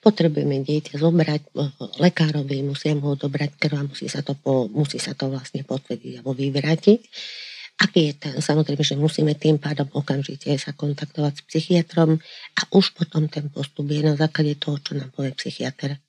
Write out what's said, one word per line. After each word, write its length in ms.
Potrebujeme 560
dieťa 400
zobrať, 480
e, 160
lekárovi, 580
musia 300
mu 240
odobrať 400
krv 240
a 80
musí 240
sa 80
to 160
po-, 320
musí 320
sa 160
to 160
vlastne 320
potvrdiť 560
alebo 160
vyvrátiť. 640
Ak 180
je 160
ten, 240
samozrejme, 480
že 160
musíme 340
tým 220
pádom 400
okamžite 640
sa 160
kontaktovať 580
s 140
psychiatrom 720
a 180
už 220
potom 400
ten 160
postup 400
je 160
na 160
základe 400
toho, 240
čo 160
nám 160
povie 160
psychiatr. 640